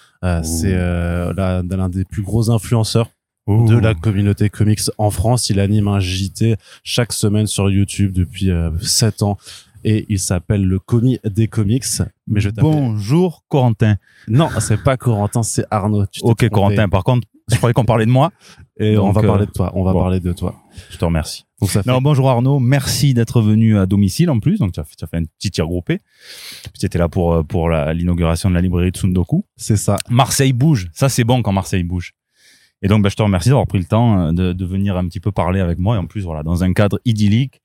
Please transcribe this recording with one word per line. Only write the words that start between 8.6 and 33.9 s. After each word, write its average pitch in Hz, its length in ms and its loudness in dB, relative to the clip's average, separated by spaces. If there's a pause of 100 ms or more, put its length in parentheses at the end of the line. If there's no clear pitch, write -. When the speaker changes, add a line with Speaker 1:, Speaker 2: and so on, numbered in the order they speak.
Speaker 1:
sept - 400 0
ans. 101 160 -2 (480)
Et 110 240 0
il 101 80 0
s'appelle 98 440 -2
le 95 160 0
Commis 117 460 0
des 107 240 0
Comics. 110 360 -2 (420)
Mais 107 140 0
je 101 100 -2
t'appelle 117 200 0
Speaker 2:
Bonjour, 139 800 0
Corentin. 117 480 2 (320)
Speaker 1:
Non, 139 200 2 (100)
c'est - 240 -2
pas 131 160 0
Corentin, 107 440 -2
c'est - 280 -4
Arnaud. 104 360 0
Tu - 140 -12
t'es - 60 0
Speaker 2:
Ok, 117 100 4
Speaker 1:
trompé. 113 140 2
Speaker 2:
Corentin. 101 380 2
Par 92 160 0
contre, 123 220 0 (240)
je - 60 2
croyais 117 180 2
qu'on 127 100 2
parlait 110 220 2
de 117 40 2
moi. 131 200 4 (500)
Speaker 1:
Et 107 160 2
on 104 120 2
Speaker 2:
Donc, 101 80 2
Speaker 1:
va 110 40 2
Speaker 2:
euh, 107 60 2
Speaker 1:
parler 104 180 2
de 101 60 -8
toi. - 240 -4
On 92 100 -2
va 92 80 2
Speaker 2:
bon. 87 80 2
Speaker 1:
parler 92 200 0
de 87 120 -4
toi. 87 220 -6 (340)
Speaker 2:
Je - 80 -20
te - 80 -4
remercie. 82 400 -4 (160)
Speaker 1:
Donc 101 100 0
ça 104 120 0
fait 110 80 -2
Speaker 2:
Non, 127 100 2
bonjour 135 300 2
Arnaud. 131 300 2
Merci 135 520 2
d'être 117 300 2
venu 107 360 4
à 95 60 4
domicile 101 460 2
en 120 100 0
plus. 196 180 0
Donc 101 140 -2
tu - 80 -8
as 76 40 -8
fait, - 120 -20
tu - 80 -14
as - 20 -12
fait 85 120 -6
un 82 60 -2
petit - 260 -10
tir 80 160 -2
groupé. 90 340 -4 (720)
Puis - 80 -14
t'étais 98 180 -2
là 85 120 2
pour, 85 240 0
euh, 82 80 2
pour 82 260 -2
la, 80 240 0
l'inauguration 85 560 0
de 90 60 2
la 87 80 2
librairie 90 280 0
de - 60 -10
Tsundoku. 92 480 0 (100)
Speaker 1:
C'est - 220 -2
ça. 101 220 0 (100)
Speaker 2:
Marseille 131 460 2
bouge. 120 400 0
Ça, 135 160 0
c'est 120 140 0
bon 120 180 2
quand 104 100 -2
Marseille 95 320 -2
bouge. 87 300 -6 (640)
Et 98 80 -2
donc, 104 140 4
bah, 98 80 2
je - 60 -12
te 110 60 0
remercie 98 280 2
d'avoir 120 160 2
pris 101 120 -2
le 87 60 -2
temps, 110 340 2